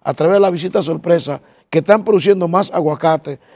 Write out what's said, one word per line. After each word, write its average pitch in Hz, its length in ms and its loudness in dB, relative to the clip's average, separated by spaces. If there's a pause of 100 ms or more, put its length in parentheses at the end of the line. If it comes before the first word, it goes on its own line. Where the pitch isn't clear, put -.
a 147 120 -4
través 165 220 2
de 202 40 4
la 196 100 4
visita 180 320 -4
sorpresa, 160 600 -2 (280)
que 160 100 0
están 202 240 2
produciendo 190 440 2
más 180 240 0
aguacate, 151 680 -2 (160)